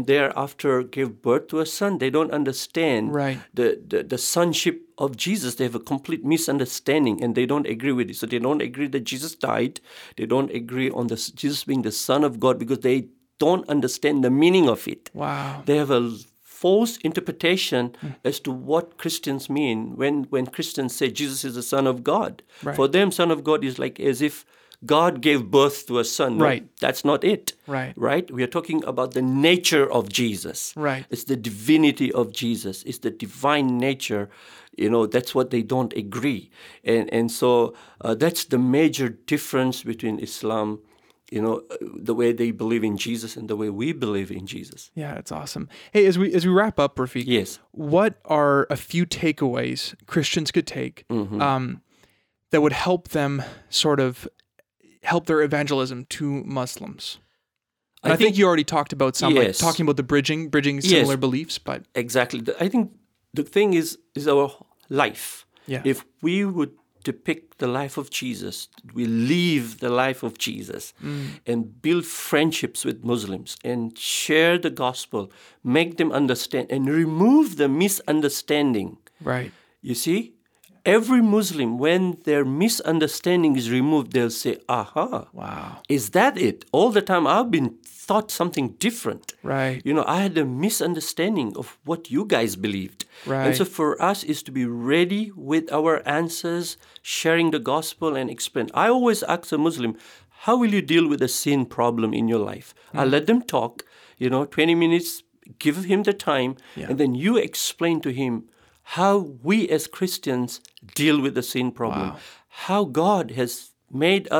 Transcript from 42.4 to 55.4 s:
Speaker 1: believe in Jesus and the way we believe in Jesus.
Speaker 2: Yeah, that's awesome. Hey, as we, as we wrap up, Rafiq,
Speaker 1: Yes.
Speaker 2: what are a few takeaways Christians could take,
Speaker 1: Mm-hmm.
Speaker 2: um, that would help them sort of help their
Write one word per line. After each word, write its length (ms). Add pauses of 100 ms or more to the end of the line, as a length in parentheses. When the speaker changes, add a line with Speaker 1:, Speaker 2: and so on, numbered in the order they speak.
Speaker 1:
believe 320
in 140
Jesus 400
and 120
the 60
way 140
we 240
believe 360
in 160
Jesus. 480
Speaker 2:
Yeah, 220
that's 160
awesome. 360 (260)
Hey, 120
as 140
we, 140
as 120
we 60
wrap 260
up, 200
Rafiq, 280
Speaker 1:
Yes. 340 (120)
Speaker 2:
what 540
are 440
a 60
few 300
takeaways 880 (100)
Christians 460
could 160
take, 420
Speaker 1:
Mm-hmm. 320
Speaker 2:
um, 400 (720)
that 100
would 120
help 360
them 320 (280)
sort 320
of 260 (760)
help 240
their 160